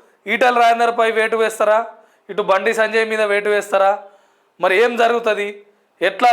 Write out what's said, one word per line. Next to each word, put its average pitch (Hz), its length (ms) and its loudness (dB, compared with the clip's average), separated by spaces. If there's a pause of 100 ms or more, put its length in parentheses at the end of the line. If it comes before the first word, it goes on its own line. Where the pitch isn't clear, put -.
(320)
ఈటల 247 300 2
రాజేందర్పై 233 460 2 (100)
వేటు 220 240 -2
వేస్తారా, 214 360 0 (520)
ఇటు 208 200 -4
బండి 202 300 0
సంజయ్ 220 320 0
మీద 220 100 -2 (100)
వేటు 208 220 -2
వేస్తారా? 196 380 0 (680)
మరి 185 200 2
ఏం 247 100 2 (100)
జరుగుతుంది, 226 440 -2 (540)
ఎట్లా 196 320 2